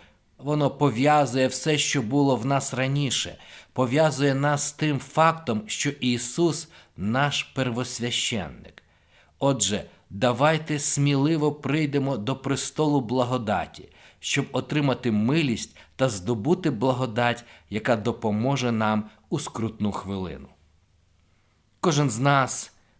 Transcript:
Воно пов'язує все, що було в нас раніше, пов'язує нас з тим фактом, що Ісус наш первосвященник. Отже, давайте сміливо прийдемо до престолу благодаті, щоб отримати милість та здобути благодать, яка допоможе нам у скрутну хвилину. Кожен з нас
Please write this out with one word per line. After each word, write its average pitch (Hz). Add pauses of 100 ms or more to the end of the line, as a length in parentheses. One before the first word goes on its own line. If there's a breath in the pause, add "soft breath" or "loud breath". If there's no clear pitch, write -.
(380 loud breath)
Воно 147
пов'язує 135
все, 151
що 143
було 135
в 110
нас 139
раніше, 135 (340 loud breath)
пов'язує 135
нас 143
з -
тим 151
фактом, 156
що -
Ісус 139 (280 loud breath)
наш 131
первосвященник. 120 (560 soft breath)
Отже, 120 (260 loud breath)
давайте 143
сміливо 143
прийдемо 139
до 110
престолу 143
благодаті, 117 (320 loud breath)
щоб -
отримати 131
милість 117 (200 loud breath)
та 131
здобути 107
благодать, 120 (260 loud breath)
яка 110
допоможе 117
нам 107 (180 loud breath)
у 156
скрутну 107
хвилину. 90 (1300)
Кожен 147
з 107
нас 135 (280 soft breath)